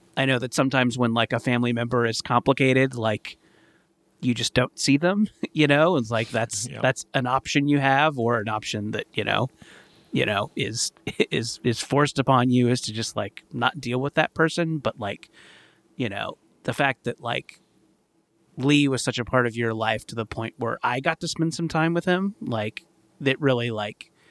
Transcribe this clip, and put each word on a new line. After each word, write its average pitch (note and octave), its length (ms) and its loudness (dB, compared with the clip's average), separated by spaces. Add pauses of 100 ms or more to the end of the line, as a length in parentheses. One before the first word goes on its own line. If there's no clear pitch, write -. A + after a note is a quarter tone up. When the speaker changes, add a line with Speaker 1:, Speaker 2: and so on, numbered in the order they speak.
(160)
Speaker 1:
I C3+ 80 2
know C3+ 140 2
that A#2+ 160 -4
sometimes C3 420 2
when, A#2+ 180 2
like, A#2 180 2
a A2+ 80 0
family A#2+ 320 0
member A#2 340 0
is A2+ 160 -2
complicated, C3 720 4
like, A2 420 -2 (840)
you A#2+ 140 0
just A#2 200 -4
don't - 240 0
see C#3 180 4
them, F#3+ 300 2 (140)
<laughs> - 120 -8
you D3+ 140 4
know? D#3 300 4
It's A2+ 140 -2
like, A2+ 200 0
that's, A2+ 380 -4
Speaker 2:
Yeah. A2 120 -12
Speaker 1:
that's C3 320 0
an B2+ 140 0
option C3+ 420 0
you C#3+ 100 4
have, C#3 400 2
or A#2 200 2
an G#2+ 100 -4
option G#2+ 440 -6
that, - 220 -6
you G#2 100 -2
know, G#2+ 240 0 (640)
you B2+ 120 2
know, G#2 300 0
is, - 380 -4 (140)
<laughs> - 240 -2
is, A#2 340 -4
is A#2+ 160 0
forced C#3+ 380 0
upon B2+ 320 2
you, B2 180 4
is B2+ 140 0
to A2 100 -8
just, A2+ 240 -6
like, G#2 260 -8 (100)
not B2+ 280 -2
deal B2+ 200 -4
with C#3 140 -6
that - 200 0
person. D#3+ 440 0
But, - 220 -4
like, G2+ 280 -8 (680)
you A#2+ 120 -4
know, G2+ 300 -8 (260)
the - 80 -4
fact C#3 320 -2
that, - 160 -6
like, B2 380 -8 (1000)
Lee C#3+ 300 4
was C3 160 0
such - 160 -4
a A#2+ 60 -2
part B2 220 2
of A2+ 100 -4
your A#2 180 -2
life A2 320 -2
to - 80 -14
the A2 120 -4
point - 320 -8
where A#2 240 -4
I B2 180 -2
got D#3+ 200 -2
to E3+ 80 -8
spend D#3+ 260 -4
some E3+ 140 -4
time E3 260 0
with E3+ 100 -2
him, F#3 360 0
like, A2 440 -6 (360)
that C3+ 200 0
really, B2 300 2
like, G#2+ 400 -8 (200)